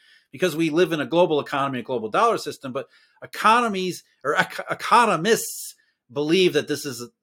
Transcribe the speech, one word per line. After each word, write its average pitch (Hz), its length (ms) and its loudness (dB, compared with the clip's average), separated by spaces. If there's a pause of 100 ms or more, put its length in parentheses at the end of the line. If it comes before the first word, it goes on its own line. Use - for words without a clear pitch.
(300)
because 156 240 -2
we 160 140 0
live 160 240 2
in 156 80 -2
a 135 60 -4
global 160 340 2
economy, 135 380 -2
a 117 40 -6
global 110 280 -6
dollar 208 260 2
system, 139 360 -10
but 127 160 -8 (340)
economies 196 840 0 (180)
or 147 120 -2
ec-, - 360 -2
economists 208 1080 2 (360)
believe 156 400 2
that 131 160 0
this 147 160 -4
is, 120 240 -10 (140)